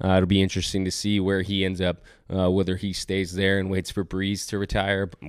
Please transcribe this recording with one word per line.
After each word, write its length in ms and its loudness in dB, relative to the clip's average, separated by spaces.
Uh, 80 2
it'll 180 6
be 160 4
interesting 420 -2
to 60 -2
see 280 0
where 220 2
he 240 0
ends 160 -2
up, 220 -2
uh, 160 2
whether 260 2
he 180 -4
stays 400 -4
there 240 2
and 140 -2
waits 180 -2
for 160 -4
Brees 440 -2
to 100 -2
retire, 500 0